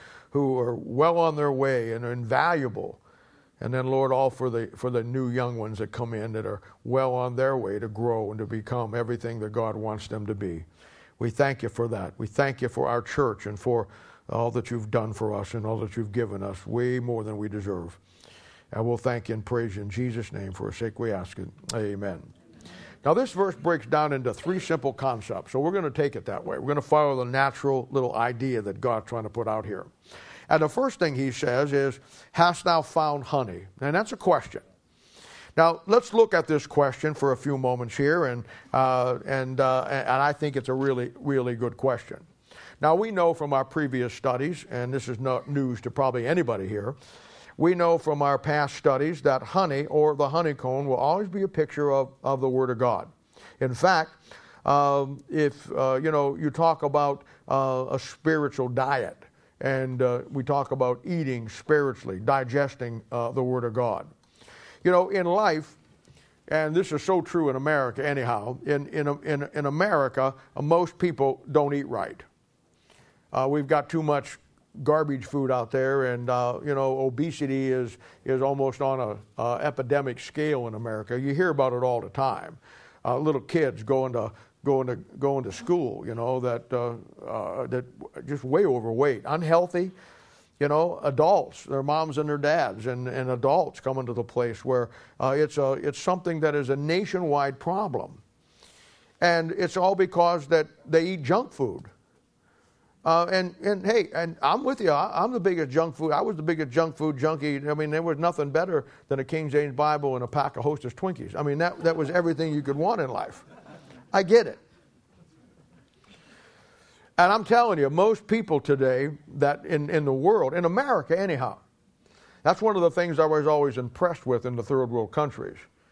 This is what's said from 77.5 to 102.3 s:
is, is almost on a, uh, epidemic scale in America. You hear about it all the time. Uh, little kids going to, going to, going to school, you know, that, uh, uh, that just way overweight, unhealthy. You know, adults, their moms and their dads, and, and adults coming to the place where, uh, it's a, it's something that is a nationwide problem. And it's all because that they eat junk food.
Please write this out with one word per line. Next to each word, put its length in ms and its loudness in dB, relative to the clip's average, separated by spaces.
is, 280 -2
is 160 0
almost 400 0
on 200 0
a, 400 -8
uh, 160 0
epidemic 640 -2
scale 500 -4
in 60 -10
America. 440 -6
You 160 -2
hear 160 2
about 220 2
it 100 -2
all 180 0
the 100 -10
time. 480 -4
Uh, 140 0
little 220 0
kids 420 -2
going 320 0
to, 180 -4
going 220 2
to, 100 -4
going 260 0
to 80 -8
school, 540 -2
you 80 -6
know, 260 -2
that, 320 -4
uh, 220 -2
uh, 400 -6
that 180 -4
just 180 -8
way 200 2
overweight, 640 0
unhealthy. 640 0
You 80 2
know, 340 2
adults, 640 2
their 180 -4
moms 360 0
and 100 0
their 100 0
dads, 480 0
and, 220 -4
and 220 -2
adults 500 2
coming 260 -4
to 60 -6
the 100 -4
place 420 -4
where, 260 0
uh, 180 2
it's 220 0
a, 140 2
it's 260 -4
something 400 -2
that 160 4
is 160 0
a 60 2
nationwide 800 0
problem. 640 -4
And 320 4
it's 240 -2
all 200 4
because 520 2
that 200 4
they 180 4
eat 200 -4
junk 280 2
food. 340 -6